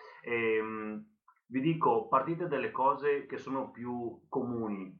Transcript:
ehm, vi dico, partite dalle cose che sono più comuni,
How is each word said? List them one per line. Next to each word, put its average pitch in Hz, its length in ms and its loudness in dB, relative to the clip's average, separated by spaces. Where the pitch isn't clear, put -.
ehm, 110 840 0
vi 127 140 -2
dico, 139 480 4
partite 165 400 2
dalle 123 220 0
cose 139 540 2
che 131 140 -8
sono 131 320 -4
più 120 580 -6
comuni, 113 720 -2